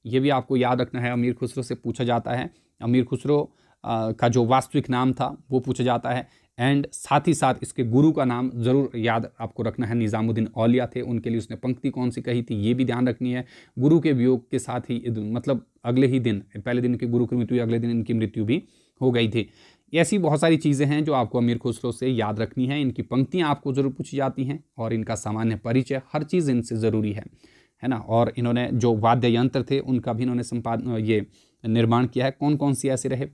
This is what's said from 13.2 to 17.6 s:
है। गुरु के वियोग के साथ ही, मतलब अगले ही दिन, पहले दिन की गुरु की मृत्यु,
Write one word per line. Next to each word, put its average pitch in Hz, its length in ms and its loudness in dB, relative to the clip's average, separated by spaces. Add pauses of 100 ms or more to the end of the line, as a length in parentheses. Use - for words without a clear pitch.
है। 123 140 -4 (320)
गुरु 151 220 6
के 151 120 2
वियोग 123 380 2
के 131 80 0
साथ 120 220 -6
ही, 120 300 -4
मतलब 113 560 -2 (180)
अगले 127 220 4
ही 127 140 2
दिन, 107 220 0 (140)
पहले 123 260 -2
दिन 123 120 2
की 123 120 -4
गुरु 120 200 2
की 123 100 -2
मृत्यु, 120 260 0